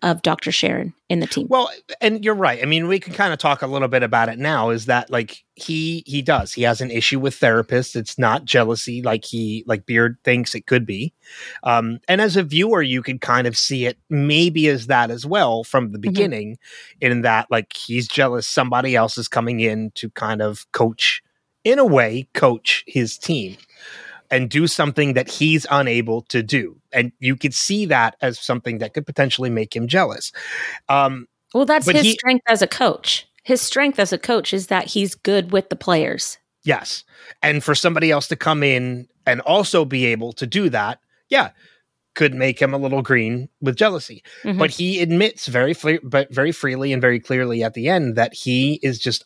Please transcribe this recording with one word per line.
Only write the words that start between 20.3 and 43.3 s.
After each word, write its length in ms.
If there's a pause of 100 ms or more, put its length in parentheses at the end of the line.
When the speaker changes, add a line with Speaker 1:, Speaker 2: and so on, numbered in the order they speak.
Speaker 2:
of 320
coach, 500 (420)
in 140
a 60
way, 480
coach 540
his 320
team 400 (720)
and 180
do 180
something 460
that 160
he's 420
unable 520
to 200
do. 380 (120)
And 280
you 160
could 180
see 320
that 340
as 180
something 400
that 160
could 120
potentially 440
make 260
him 100
jealous. 460 (560)
Um, 400 (240)
Speaker 1:
Well, 140
that's 200
Speaker 2:
but 80
Speaker 1:
his 100
Speaker 2:
he 80
Speaker 1:
strength 360
as 140
a 40
coach. 640 (140)
His 180
strength 380
as 140
a 60
coach 360
is 140
that 180
he's 280
good 380
with 160
the 80
players. 640 (240)
Speaker 2:
Yes. 420 (380)
And 200
for 120
somebody 360
else 180
to 80
come 260
in 460 (180)
and 160
also 420
be 220
able 280
to 120
do 240
that, 300 (280)
yeah, 220 (640)
could 200
make 260
him 120
a 60
little 240
green 460 (120)